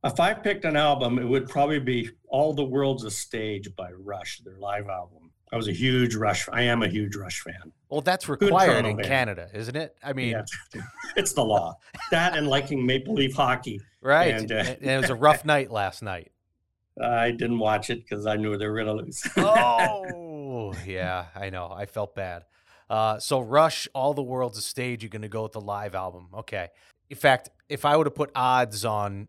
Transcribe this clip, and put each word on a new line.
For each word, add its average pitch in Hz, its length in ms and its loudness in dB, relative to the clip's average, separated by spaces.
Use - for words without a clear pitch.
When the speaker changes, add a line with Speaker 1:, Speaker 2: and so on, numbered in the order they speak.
Speaker 1:
If - 160 -2
I 208 140 4
picked 208 320 -2
an 156 100 0
album, 131 440 4
it 123 60 -2
would 131 220 2
probably 147 320 2
be 123 300 -2
"All 147 240 2
the 139 120 0
World's 131 380 0
a 107 80 -8
Stage" 104 640 -6
by 90 160 -12
Rush, 95 480 -10
their 95 180 -20
live 101 320 -6
album. 90 400 -10
I 117 40 -4
was 107 100 -4
a 95 60 -2
huge 123 420 2
Rush, 104 360 0
I 117 120 0
am 117 180 2
a 104 60 2
huge 104 280 -2
Rush 92 260 -10
fan. - 320 -16
Speaker 2:
Well, 143 120 -2
that's 185 240 0
Speaker 1:
Good 147 160 -2
Speaker 2:
required 190 300 8
Speaker 1:
Toronto 113 200 4
Speaker 2:
in 104 40 0
Speaker 1:
band. 107 120 -4
Speaker 2:
Canada, 104 460 0
isn't 113 220 -8
it? 156 260 -8
I 139 120 -8
mean, 127 160 -2
Speaker 1:
Yeah, - 520 -8
<laughs> - 0 -
it's - 160 0
the 135 100 2
law. 92 320 2
That 170 280 2
and 147 100 0
liking 139 380 0
Maple 135 280 0
Leaf 135 220 0
hockey. 123 460 0
Speaker 2:
Right. 147 320 6
Speaker 1:
And, 110 180 -4
uh, 110 40 -2
Speaker 2:
And 127 340 -2
it 131 120 2
was 131 80 0
a 127 60 0
rough 147 280 6
night 147 260 2
last 101 320 -4
night. 92 300 -8
Speaker 1:
I 117 300 2
didn't 117 280 -2
watch 107 300 0
it 113 200 -6
'cause 104 160 -6
I 107 120 0
knew 107 200 -2
they 107 100 -4
were 107 100 -4
gonna 107 160 -2
lose. - 280 -8
<laughs> - 60 0
Speaker 2:
Oh, 180 1400 2
yeah, 92 400 -4
I 98 140 -8
know. 90 220 -8
I 98 140 -10
felt 104 300 -8
bad. 90 300 -10
Uh, 110 300 2
so 139 200 0
Rush, 143 540 2
All 139 200 0
the 143 100 -4
World's 123 340 -4
a 104 40 -8
Stage, 123 420 -6
you're 110 60 -12
gonna 107 180 -10
go 110 160 -6
with 107 100 -8
the 110 80 -10
live 101 340 -8
album. 90 380 -8
Okay. 98 360 -8
In - 80 -16
fact, 131 320 4
if 143 160 -6
I 147 100 6
would 156 120 6
have - 80 -2
put 147 200 -2
odds 127 500 2
on 104 440 -2